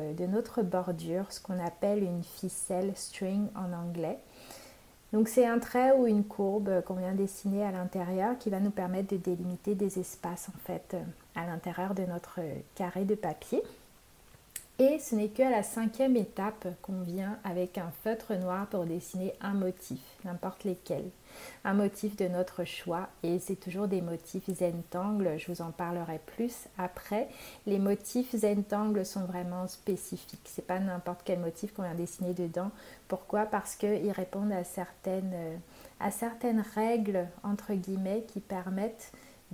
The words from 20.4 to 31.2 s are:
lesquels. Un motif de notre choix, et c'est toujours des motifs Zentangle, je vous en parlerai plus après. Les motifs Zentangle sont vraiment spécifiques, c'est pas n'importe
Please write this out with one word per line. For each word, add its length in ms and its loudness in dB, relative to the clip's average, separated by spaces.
lesquels. 440 -2
Un 100 2
motif 440 2
de 100 2
notre 380 0
choix, 420 -4
et 160 2
c'est 160 -2
toujours 320 -4
des 140 2
motifs 520 -6
Zentangle, 840 0
je 120 -8
vous 120 -4
en 100 -4
parlerai 540 -4
plus 420 -4
après. 520 -2
Les 120 4
motifs 560 2
Zentangle 720 2
sont 180 -4
vraiment 440 -2
spécifiques, 760 -6
c'est 240 -10
pas 120 0
n'importe 440 -2